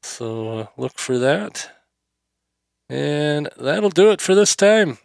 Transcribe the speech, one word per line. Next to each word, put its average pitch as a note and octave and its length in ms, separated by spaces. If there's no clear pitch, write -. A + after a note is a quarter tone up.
So, A2+ 480
uh, A2 160
look B2+ 200
for B2+ 220
that. D#3 520
And D3 680
that'll F3+ 340
do G3 200
it F#3+ 80
for - 140
this G3 220
time. G3+ 500